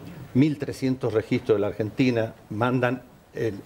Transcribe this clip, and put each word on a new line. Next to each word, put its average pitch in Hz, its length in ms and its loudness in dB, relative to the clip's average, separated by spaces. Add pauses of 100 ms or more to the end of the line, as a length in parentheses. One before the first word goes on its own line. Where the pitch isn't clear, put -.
(340)
mil 143 240 4
trescientos 127 560 -2
registros 113 420 2
de 101 40 2
la 104 80 2
Argentina 113 640 0 (160)
mandan 123 520 0 (320)
el, 107 320 -4